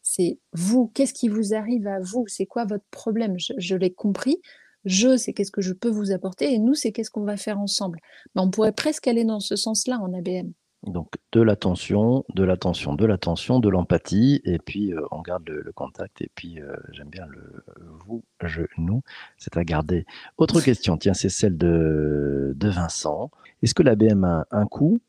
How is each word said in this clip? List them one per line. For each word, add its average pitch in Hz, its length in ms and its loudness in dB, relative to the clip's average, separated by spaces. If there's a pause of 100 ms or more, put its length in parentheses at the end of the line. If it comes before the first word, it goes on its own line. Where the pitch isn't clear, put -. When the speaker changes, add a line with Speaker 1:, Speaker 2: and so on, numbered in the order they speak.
Speaker 1:
C'est - 380 -2 (140)
vous, 214 420 2
qu'est-ce 269 180 2
qui 233 160 0
vous 208 240 0
arrive 214 320 -2
à 196 140 -4
vous ? 208 280 -4
C'est - 200 -4
quoi 233 180 -4
votre 202 240 -6
problème ? 208 480 -4
Je, - 220 -6
je 180 160 -2
l'ai 180 180 0
compris. 254 480 -2 (440)
Je, 220 320 4
c'est - 160 -4
qu'est-ce 202 180 -4
que 202 100 -4
je 185 120 -4
peux 233 180 -2
vous 208 200 -2
apporter, 190 400 -2
et 233 60 2
nous, 226 160 4
c'est 254 180 -2
qu'est-ce 220 200 -6
qu'on 208 140 -6
va 202 120 -4
faire 202 220 -6
ensemble. 196 400 -4 (340)
Mais 190 80 0
on 185 80 4
pourrait 214 220 2
presque - 360 -2
aller 233 160 2
dans 220 160 0
ce 208 160 -4
sens-là 226 440 -2
en 185 160 -4
A 180 60 -6
B 175 80 -6
M. 180 220 -4 (320)
Speaker 2:
Donc, 87 320 -8 (160)
de 113 100 6
l'attention, 107 840 2 (120)
de 95 80 2
l'attention, 92 500 0
de 90 120 2
l'attention, 101 540 0
de 110 80 4
l'empathie, 95 800 2
et 85 140 0
puis, 98 340 -4
euh, 78 80 -4 (100)
on 80 100 -8
garde 85 280 -8
le, 76 120 -8
le 73 120 -14
contact, - 480 -12
et - 120 -8
puis, 82 280 -16
euh, 71 160 -12 (160)
j'aime 73 160 -18
bien 87 160 -14
le 69 400 -20 (400)
vous, 113 180 -12 (200)
je, 82 180 -6 (160)
nous, 95 240 0 (360)
c'est - 200 -8
à 85 80 2
garder. 80 400 0 (320)
Autre - 240 4
question, 101 340 2
tiens, 92 200 2
c'est 98 140 0
celle 90 280 2
de, 76 960 2
de 101 140 0
Vincent. 87 640 -2 (320)
Est-ce 117 100 2
que 170 100 4
l'A 120 120 8
B 107 80 4
M 104 200 6
a 85 280 2
un 104 160 2
coût 190 420 2